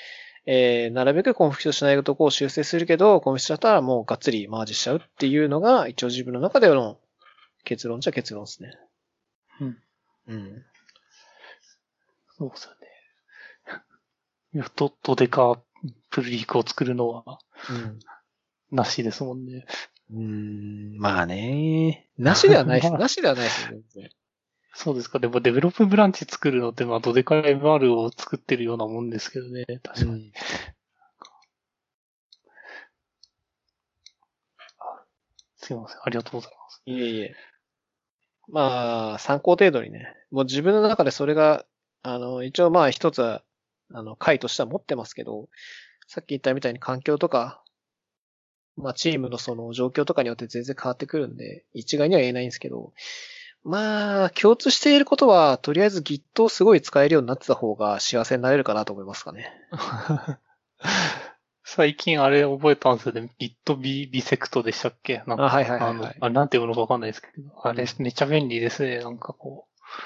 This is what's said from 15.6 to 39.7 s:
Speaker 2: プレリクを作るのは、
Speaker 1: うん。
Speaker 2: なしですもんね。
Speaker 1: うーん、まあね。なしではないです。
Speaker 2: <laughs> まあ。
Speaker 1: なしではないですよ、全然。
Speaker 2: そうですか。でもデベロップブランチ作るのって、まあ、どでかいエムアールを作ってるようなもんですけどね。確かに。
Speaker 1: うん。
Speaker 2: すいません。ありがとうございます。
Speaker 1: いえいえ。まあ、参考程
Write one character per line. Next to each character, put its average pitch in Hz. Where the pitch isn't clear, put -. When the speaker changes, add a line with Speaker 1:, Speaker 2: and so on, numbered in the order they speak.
Speaker 2:
プ 139
レ 123
リ 117
ク -
を 117
作 -
る 123
の 123
は、 -
Speaker 1:
う -
ん。 110
Speaker 2:
な 127
し -
で 113
す 120
も 127
ん 127
ね。 127
Speaker 1:
う -
ー 110
ん、 104
ま 98
あ 85
ね。 151
な 139
し 403
で 403
は 143
な 127
い 127
で 143
す。 170
Speaker 2:
<laughs> -
ま 151
あ。 -
Speaker 1:
な 240
し 381
で 285
は 143
な 123
い 120
で 113
す -
よ、 113
全 110
然。 -
Speaker 2:
そ 156
う -
で 123
す 117
か。 -
で 120
も 120
デ 120
ベ 127
ロ 175
ッ -
プ 220
ブ 196
ラ 208
ン 190
チ -
作 -
る 127
の 120
っ 113
て、 123
ま 120
あ、 113
ど 120
で 127
か 156
い 151
エ 139
ム 143
ア 156
ー -
ル 123
を 117
作 -
っ -
て 131
る 120
よ 117
う -
な 113
も 110
ん 120
で 113
す -
け 135
ど 123
ね。 123
確 -
か 123
に。 117
Speaker 1:
う 113
ん。 107
Speaker 2:
す -
い 127
ま 110
せ -
ん。 -
あ 123
り 117
が 117
と -
う -
ご 123
ざ -
い -
ま -
す。 -
Speaker 1:
い 127
え 120
い 110
え。 101
ま 120
あ、 107
参 143
考 175
程 180